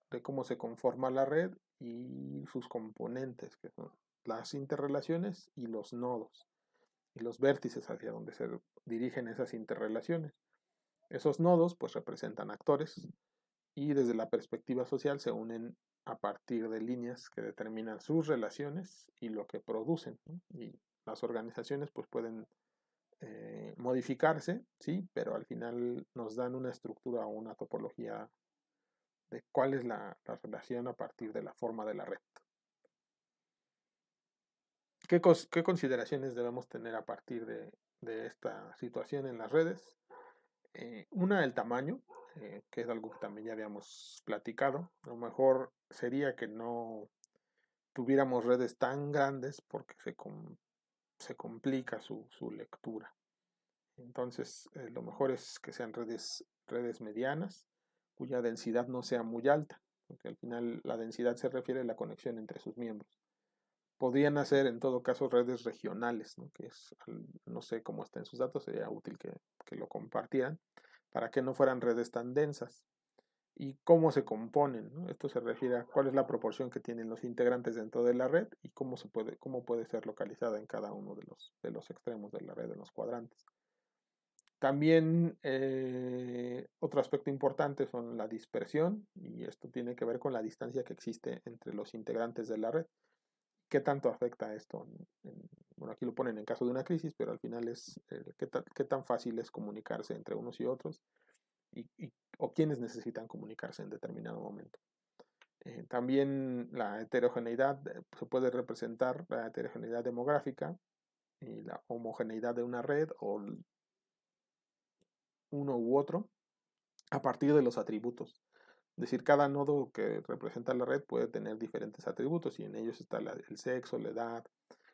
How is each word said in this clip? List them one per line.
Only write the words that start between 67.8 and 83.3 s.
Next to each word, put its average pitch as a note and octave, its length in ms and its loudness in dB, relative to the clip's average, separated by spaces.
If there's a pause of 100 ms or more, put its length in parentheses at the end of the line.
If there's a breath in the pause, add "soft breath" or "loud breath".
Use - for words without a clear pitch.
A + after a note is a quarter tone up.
cómo G#2+ 220 -8
estén A2+ 220 -10
sus - 120 -16
datos, B2+ 260 -2
sería A2 260 -4
útil - 280 -8
que, - 160 -10 (320)
que - 100 -12
lo - 120 -6
compartieran, B2+ 720 -2 (500 loud breath)
para - 220 -2
que C3+ 100 2
no C3 140 0
fueran C3 260 6
redes A#2+ 300 4
tan A#2+ 240 -2
densas. D3 500 0 (720)
¿Y C#3 280 -6
cómo D#3+ 280 12
se C3+ 120 4
componen, A2+ 720 0
no? E3+ 160 -8
Esto - 200 -4
se B2 100 -2
refiere A#2+ 380 0
a A#2+ 80 -2
cuál C#3 220 4
es C3 60 0
la C3+ 140 6
proporción B2 420 0
que - 100 -4
tienen A2+ 300 -6
los A2+ 140 -8
integrantes A#2+ 500 2
dentro A2 300 0
de A#2+ 100 8
la B2+ 140 4
red E3+ 200 4 (140)
y - 80 -14
cómo B2+ 280 -6
se - 120 -14
puede, A2 280 -4
cómo C3 260 -6
puede A#2 240 0
ser A2 180 -4
localizada G#2+ 540 -2
en G#2+ 80 -12
cada G#2 240 -4
uno G2+ 240 -8
de - 80 -12
los, - 400 -20
de - 80 -4
los - 180 -8
extremos G#2+ 420 -8
de G#2 100 -6
la - 120 -10
red, A2+ 180 -6
en G#2+ 60 -8
los G2+ 140 -14
cuadrantes. A#2 540 -6 (1120)